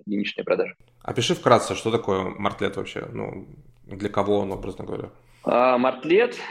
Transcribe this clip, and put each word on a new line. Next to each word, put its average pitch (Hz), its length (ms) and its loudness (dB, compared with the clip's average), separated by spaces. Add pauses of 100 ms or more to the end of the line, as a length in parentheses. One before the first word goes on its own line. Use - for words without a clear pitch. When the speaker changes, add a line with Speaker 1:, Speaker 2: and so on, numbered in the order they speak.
Speaker 1:
единичные 101 400 -4
продажи. 92 280 0 (280)
Speaker 2:
Опиши 120 320 -2
вкратце, 117 400 4
что 110 160 -2
такое 101 340 0
Martlet 98 520 -4
вообще? 101 360 -8
Ну, 104 340 -8 (380)
для 101 240 -8
кого 101 300 2
он, 98 140 -2
образно 92 340 -8
говоря? - 240 -8 (340)
Speaker 1:
А, 123 340 6
Martlet 160 560 2 (160)